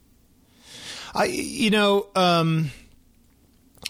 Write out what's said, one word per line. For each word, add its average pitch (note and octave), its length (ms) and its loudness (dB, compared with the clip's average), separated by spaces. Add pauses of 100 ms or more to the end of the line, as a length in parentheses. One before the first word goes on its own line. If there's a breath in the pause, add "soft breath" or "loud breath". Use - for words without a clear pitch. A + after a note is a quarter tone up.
(1160 loud breath)
I, G3+ 120 2
you - 440 -2
know, G3+ 440 2
um, E3 560 2 (1200 loud breath)